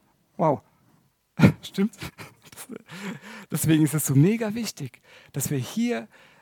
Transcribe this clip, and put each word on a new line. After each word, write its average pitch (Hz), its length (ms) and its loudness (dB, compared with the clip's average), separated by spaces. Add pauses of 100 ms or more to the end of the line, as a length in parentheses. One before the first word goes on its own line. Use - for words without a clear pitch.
(360)
Wow. 156 240 0 (800)
<laughs> - 40 6 (200)
Stimmt? - 320 -4 (1600)
Deswegen 156 340 2
ist 143 100 0
es 147 120 -2
so 143 80 -2
mega 208 400 4
wichtig, 202 460 -8 (320)
dass - 180 -6
wir 147 80 0
hier, 226 500 -4 (340)